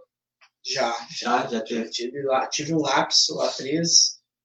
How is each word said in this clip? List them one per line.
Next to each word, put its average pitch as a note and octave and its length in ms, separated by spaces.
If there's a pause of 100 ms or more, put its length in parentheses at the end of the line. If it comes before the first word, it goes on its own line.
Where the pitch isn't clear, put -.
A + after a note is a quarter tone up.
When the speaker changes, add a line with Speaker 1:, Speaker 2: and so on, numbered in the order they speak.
(640)
Speaker 1:
Já. C3 300 (160)
Speaker 2:
Já, A#2+ 360
já A#2 160
teve. A2+ 220
Speaker 1:
Já A#2 60
tive A#2+ 320
lá, C3 260
tive D#3 260
um D#3 60
lapso D3 600
há C#3 80
três, E3 680 (260)